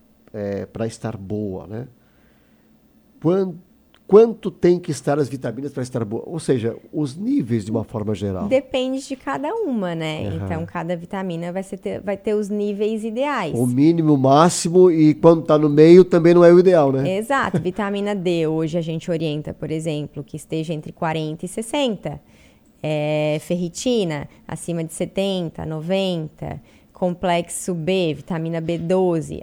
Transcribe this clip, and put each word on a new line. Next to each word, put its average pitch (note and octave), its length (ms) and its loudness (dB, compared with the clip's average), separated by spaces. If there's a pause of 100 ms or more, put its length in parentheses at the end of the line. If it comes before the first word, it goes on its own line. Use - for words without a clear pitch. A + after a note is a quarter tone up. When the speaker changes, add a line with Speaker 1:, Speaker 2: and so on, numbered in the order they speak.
(320)
Speaker 1:
é, G2+ 320 -6
pra A2+ 220 -8
estar A2+ 300 -8
boa, G2 500 -8
né? A2 220 -12 (1300)
Quan-, F#3 340 0 (520)
quanto A3 440 4
tem F3 280 2
que E3 120 -10
estar C#3+ 280 -2
as C#3 100 0
vitaminas C3 440 -8
pra C3 100 -8
estar B2 220 -4
boa? G#2+ 220 -8
Ou E3+ 120 -8
seja, A#2 380 -2 (160)
os D3 240 -4
níveis E3+ 480 -2
de G#2+ 60 -8
uma A2 140 -2
forma G#2 300 -6
geral. F#2+ 340 -4
Speaker 2:
Depende C4+ 580 -2
de C4+ 100 -10
cada C#4 380 -8
uma, A#3+ 400 -4
né? D#3 340 -6
Speaker 1:
Aham. G2+ 160 -6
Speaker 2:
Então, D#3+ 220 -6
cada E3+ 300 -8
vitamina F3 560 -8
vai F#3+ 100 -6
ser F#3+ 160 -12
ter, F#3+ 220 -8
vai G3 160 -6
ter G#3 180 -4
os G#3 140 -2
níveis G#3 560 -4
ideais. A#3 540 -4
Speaker 1:
O B2 80 2
mínimo, D3+ 480 4
o C#3 40 2
máximo, E3 720 6
e D#3 240 4
quando E3 280 6
tá D3+ 160 4
no D3+ 100 4
meio D#3+ 360 10
também F3 300 4
não F3 100 8
é E3+ 80 10
o F3 60 10
ideal, F3 340 6
né? C#3 240 -2
Speaker 2:
Exato. A#3 420 -2
Speaker 1:
<laughs> - 40 -2
Speaker 2:
Vitamina G3+ 520 -4
D, E3+ 320 0
hoje D#3+ 320 -2
a E3 40 -2
gente D#3+ 280 -6
orienta, D#3 420 -4
por D#3 180 -10
exemplo, D3+ 520 -6
que - 140 -14
esteja D#3+ 360 -8
entre D3+ 200 -10
quarenta D#3+ 520 -6
e F3+ 40 -10
sessenta. A3 720 -6 (640)
É, D3+ 580 -2
ferritina, F3 880 -4 (180)
acima E3 380 -8
de D#3+ 80 -12
setenta, F3+ 760 -6
noventa. E3 920 -6 (320)
Complexo F3 840 -4
B, E3+ 400 -2
vitamina E3 440 -6
B E3 200 -4
doze, E3 640 -2